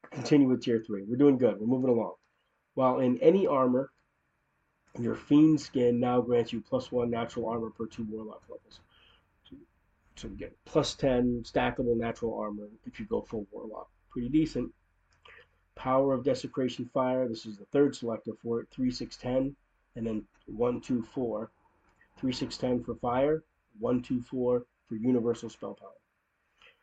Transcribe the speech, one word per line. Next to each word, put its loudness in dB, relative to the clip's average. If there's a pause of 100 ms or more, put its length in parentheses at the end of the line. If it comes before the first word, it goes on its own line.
(120)
continue 4
with 2
tier 2
three. -6
We're -4
doing 6
good. 2
We're -4
moving 2
along. 0 (600)
While 2
in 2
any 6
armor, 2 (1040)
your -2
Fiend 6
Skin 2
now 2
grants 0
you -6
plus -4
one 0
natural -4
armor -4
per -10
two -10
Warlock -12
levels. -20 (720)
So, -18 (600)
so -14
you -12
get -12
plus 0
ten 2
stackable 0
natural -4
armor -8 (160)
if -14
you -8
go -2
full -8
Warlock. -12 (200)
Pretty -6
decent. 0 (1000)
Power 2
of -2
Desecration -2
Fire. 0
This -8
is -12
the -20
third 2
selector -6 (100)
for -4
it. -18
Three, -2
six, -12
ten, -2 (420)
and -6
then -4 (200)
one, -2
two, -2
four. -6 (680)
Three, -2
six, -6
ten 0
for -8
fire. 0 (340)
One, 0
two, -2
four -2 (220)
for -8
universal 0
spell -12
power. -20 (920)